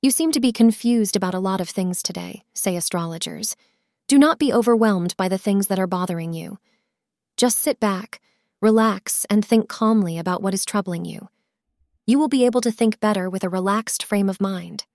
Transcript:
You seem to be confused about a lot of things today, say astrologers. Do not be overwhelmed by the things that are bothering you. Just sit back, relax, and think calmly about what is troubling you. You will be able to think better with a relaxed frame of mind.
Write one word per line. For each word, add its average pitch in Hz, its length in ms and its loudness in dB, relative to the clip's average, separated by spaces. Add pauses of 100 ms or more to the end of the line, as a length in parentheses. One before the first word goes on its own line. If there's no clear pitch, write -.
You 269 80 4
seem 320 220 0
to 277 60 0
be 240 120 2
confused 226 640 2
about 185 180 -2
a 185 60 -4
lot 190 200 -2
of 175 80 -4
things 180 360 -4
today, 175 400 -10 (100)
say 185 220 -2
astrologers. 165 800 -6 (520)
Do 277 120 4
not 302 180 4
be 277 160 0
overwhelmed 220 640 2
by 185 120 -2
the 190 100 -2
things 196 260 0
that 190 140 -2
are 185 80 0
bothering 175 460 -4
you. 165 260 -10 (760)
Just 240 200 2
sit - 220 0
back, 202 420 -4 (400)
relax, 220 680 2
and 208 120 4
think 220 240 2
calmly 208 520 0
about 180 240 -4
what 190 100 -2
is 190 100 -4
troubling 180 420 -4
you. 170 220 -14 (800)
You 262 140 4
will 302 100 2
be 254 160 4
able 247 160 2
to 233 100 0
think 220 280 0
better 196 320 0
with 185 120 -6
a 185 60 -2
relaxed 196 540 -2
frame 202 260 0
of 190 100 -6
mind. 190 540 -6